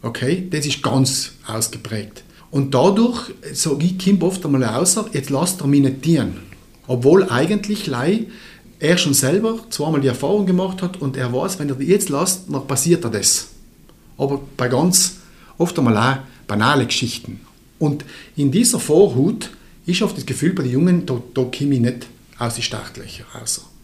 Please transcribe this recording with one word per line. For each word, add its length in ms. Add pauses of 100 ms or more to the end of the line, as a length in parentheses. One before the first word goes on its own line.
Okay? 480
Das 160
ist 180
ganz 480 (160)
ausgeprägt. 760 (280)
Und 220
dadurch, 580 (220)
so, 260
ich 240
komm 200
oft 220
einmal 180
raus, 340 (160)
„Jetzt 160
lasst 320
er 60
mich 140
nicht 240
dienen.“ 320 (500)
Obwohl 420
eigentlich 580
lei 380 (540)
er 180
schon 180
selber 420 (140)
zweimal 300
die 60
Erfahrung 380
gemacht 380
hat 180
und 160
er 160
weiß, 260
wenn 100
er 60
die 120
jetzt 220
lasst, 400
dann 180
passiert 360
er 60
das. 380 (680)
Aber 220 (160)
bei 120
ganz 480 (420)
oft 220
einmal 180
auch 200 (280)
banale 400
Geschichten. 560 (380)
Und 260 (300)
in 160
dieser 280
Vorhut 680 (360)
ist 160
oft 140
das 100
Gefühl 280
bei 100
den 100
Jungen, 320
da, 160 (120)
da 100
komm 280
ich 80
nicht 280 (300)
aus 160
den 100
Startlöchern 640 (120)
raus. 280 (180)